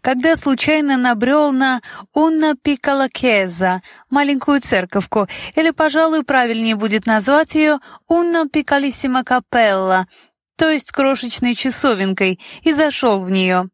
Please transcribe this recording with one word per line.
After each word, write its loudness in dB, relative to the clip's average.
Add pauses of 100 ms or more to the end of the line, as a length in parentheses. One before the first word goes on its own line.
когда 0
случайно 0
набрёл 2
на 0 (340)
Una 2
Piccola 0
Chiesa, 0 (300)
маленькую 0
церковку, -2 (260)
или, 2
пожалуй, 0
правильнее 0
будет -2
назвать 2
её 2 (300)
Una 0
Piccolissima -2
Cappella, 0 (500)
то 2
есть -2
крошечной -2
часовенкой, -2 (220)
и 2
зашёл 0
в -6
неё. 0